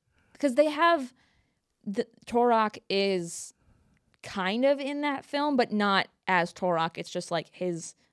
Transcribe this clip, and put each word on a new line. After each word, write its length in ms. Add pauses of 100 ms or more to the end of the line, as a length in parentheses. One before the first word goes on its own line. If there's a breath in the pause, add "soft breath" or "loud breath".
(400)
'cause 160
they 160
have, 420 (720)
the, 220 (180)
Turok 540 (100)
is 640 (680)
kind 420
of 140
in 220
that 240
film, 320
but 140
not 360 (200)
as 260
Turok. 440
It's 120
just, 200
like, 220
his 420 (200)